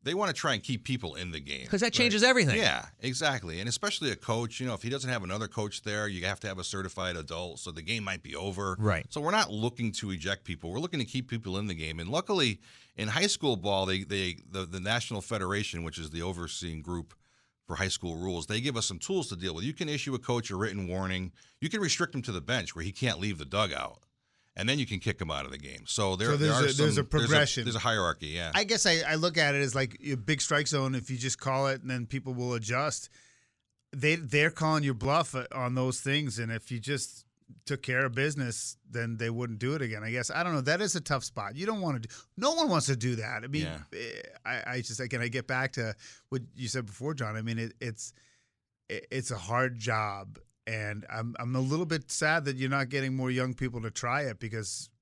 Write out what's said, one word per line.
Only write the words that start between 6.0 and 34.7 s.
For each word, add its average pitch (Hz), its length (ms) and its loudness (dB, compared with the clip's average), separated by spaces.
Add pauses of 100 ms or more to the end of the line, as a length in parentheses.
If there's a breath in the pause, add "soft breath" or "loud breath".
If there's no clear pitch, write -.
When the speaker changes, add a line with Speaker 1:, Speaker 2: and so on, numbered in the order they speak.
Speaker 1:
you 90 180 -4
have 98 140 -2
to - 60 -6
have 98 120 -4
a 90 60 -6
certified 92 520 -4
adult, 82 440 -6
so 90 100 -8
the 80 100 -10
game 104 240 -4
might 95 180 -4
be - 140 -10
over. 95 420 -2
Speaker 2:
Right. 104 300 2
Speaker 1:
So 151 140 -4
we're 156 80 2
not 208 200 4
looking 113 420 -2
to 101 180 -4
eject 95 340 -2
people. 82 260 -6
We're 107 100 -2
looking 170 200 -2
to 113 60 0
keep 127 200 -4
people 110 300 -4
in 104 120 -2
the 95 60 -2
game. 80 260 -4
And 85 100 -4
luckily, 156 500 2 (380 soft breath)
in 107 100 -2
high 160 200 4
school 143 280 2
ball, 95 300 2
they, 95 180 2
they, 92 320 0 (100)
the, 92 200 -4
the 90 120 -8
National 107 440 -2
Federation, 95 600 -2
which 80 120 -6
is 80 140 -8
the 82 100 -6
overseeing 85 600 -6
group 85 320 -6 (520)
for 85 100 -6
high 95 120 2
school 85 280 -2
rules, 87 300 -2
they 107 140 0
give 127 160 0
us 113 80 0
some 92 140 -2
tools 185 320 0
to 98 60 -6
deal 87 180 -2
with. 85 100 -4
You 143 80 -2
can 156 160 -4
issue 143 260 -2
a 120 40 0
coach 120 320 0
a 98 60 -4
written 98 300 0
warning. 92 460 -2 (300 soft breath)
You 156 80 0
can 214 100 0
restrict 170 340 2
him 135 80 0
to 120 100 -4
the 90 100 -4
bench 120 340 0
where 82 80 -6
he 98 80 -4
can't 110 280 0
leave 98 180 -2
the 73 80 -6
dugout. 71 540 0 (560)
And 98 120 0
then 139 100 2
you 131 80 0
can 98 140 -2
kick - 200 -2
him 80 120 -2
out 69 140 -4
of 67 40 -10
the 67 80 -10
game. 67 260 -12
So 98 300 2
there, 104 140 2
Speaker 3:
So 147 80 6
Speaker 1:
there 151 140 4
Speaker 3:
there's 135 100 6
Speaker 1:
are 143 80 6
Speaker 3:
a, 135 40 2 (120)
there's 151 100 6
Speaker 1:
some, 147 100 4
Speaker 3:
a - 40 -14
progression. 147 560 4
Speaker 1:
There's 120 100 0
a, 113 40 0
there's - 60 -2
a 123 40 4
hierarchy, 90 400 2
yeah. 80 260 -4
Speaker 3:
I 202 80 4
guess 214 240 4
I, 165 180 6
I 156 120 2
look 160 200 2
at 143 200 6
it 139 60 4
as, 131 120 0
like, 131 320 0
a 143 80 0
big 131 260 0
strike 147 280 2
zone. 135 260 2
If 127 160 -4
you 131 60 -4
just 123 240 -2
call 135 260 2
it 135 160 0
and 131 80 -6
then 123 160 -4
people 131 280 -4
will 123 200 0
adjust, 120 540 0 (840 soft breath)
they, 147 240 4
they're 147 340 4
calling 156 340 2